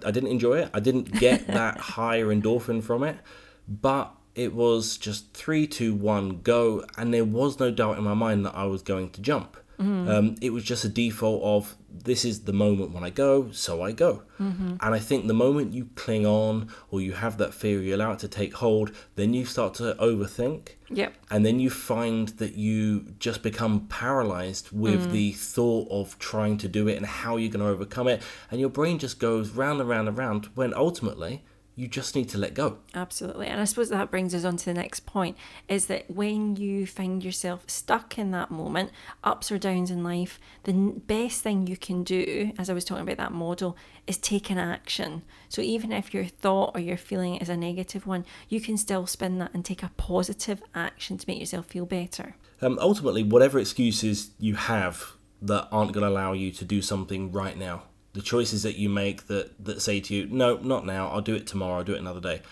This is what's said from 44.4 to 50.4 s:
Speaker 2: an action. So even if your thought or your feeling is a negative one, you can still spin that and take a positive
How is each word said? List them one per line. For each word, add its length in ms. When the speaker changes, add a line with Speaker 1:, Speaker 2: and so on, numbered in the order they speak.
Speaker 2:
an 80
action. 680
So 140
even 320
if 200
your 120
thought 500
or 60
your 160
feeling 400
is 100
a 80
negative 500
one, 200
you 100
can 160
still 320
spin 300
that 160
and 100
take 180
a 140
positive 680